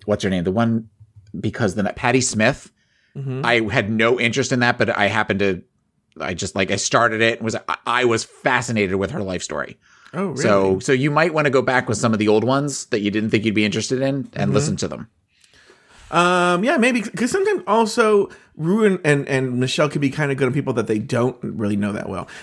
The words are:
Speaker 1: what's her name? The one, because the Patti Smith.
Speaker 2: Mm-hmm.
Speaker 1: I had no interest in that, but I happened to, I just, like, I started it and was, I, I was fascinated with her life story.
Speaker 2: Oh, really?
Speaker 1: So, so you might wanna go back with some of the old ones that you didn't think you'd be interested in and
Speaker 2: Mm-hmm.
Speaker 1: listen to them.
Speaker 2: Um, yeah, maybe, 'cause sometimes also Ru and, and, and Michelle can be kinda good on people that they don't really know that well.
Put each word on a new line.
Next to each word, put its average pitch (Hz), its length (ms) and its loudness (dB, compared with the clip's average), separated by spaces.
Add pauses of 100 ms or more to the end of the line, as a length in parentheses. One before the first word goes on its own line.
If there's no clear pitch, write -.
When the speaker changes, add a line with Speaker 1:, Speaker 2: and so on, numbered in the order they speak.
Speaker 1:
what's 104 180 0
her 98 60 0
name? 92 140 0
The 92 80 0
one, 113 360 0 (520)
because 104 340 -2
the 101 100 -2 (120)
Patti 127 260 0
Smith. 113 500 -2 (440)
Speaker 2:
Mm-hmm. 135 280 -8
Speaker 1:
I 117 300 0
had 110 160 0
no 113 300 2
interest 120 320 -2
in 127 80 0
that, 120 180 2
but 113 180 0
I 104 120 2
happened 107 320 0
to, 95 240 0 (580)
I 90 140 -6
just, 95 180 -8
like, 190 160 0
I 101 60 -2
started 113 460 0
it 113 180 2
and 110 60 -6
was, 110 100 -4
I, - 220 -6 (100)
I 123 180 2
was 113 180 2
fascinated 113 760 -2
with 95 120 -2
her 135 140 -6
life 92 180 -6
story. - 380 -8 (340)
Speaker 2:
Oh, 190 140 -6
really? 123 160 -6
Speaker 1:
So, 95 360 4
so - 140 -2
you 131 160 2
might 156 240 2
wanna 147 160 2
go 127 140 4
back 127 260 0
with 107 80 -2
some 113 160 0
of 104 60 0
the 104 80 0
old 107 160 4
ones 135 440 -2
that 107 120 -2
you 101 100 -2
didn't 107 220 -2
think 107 120 2
you'd 110 120 0
be 107 100 2
interested 110 380 -2
in 135 120 0
and 131 180 -6
Speaker 2:
Mm-hmm. - 200 -2
Speaker 1:
listen 104 240 0
to 92 100 -4
them. 67 200 -12 (1040)
Speaker 2:
Um, 175 520 2
yeah, 302 140 2
maybe, 240 240 2
'cause 226 300 -2
sometimes 381 360 0
also 220 640 2 (260)
Ru 190 300 2
and, 190 180 2
and, 143 240 2
and 131 320 0
Michelle 135 300 2
can 151 100 -2
be 139 120 2
kinda 139 240 -2
good 135 100 0
on 131 80 0
people 131 200 -2
that 113 140 -2
they 107 120 0
don't 123 420 -2
really 107 340 -4
know 101 180 -2
that - 160 -8
well. 92 180 -8 (160)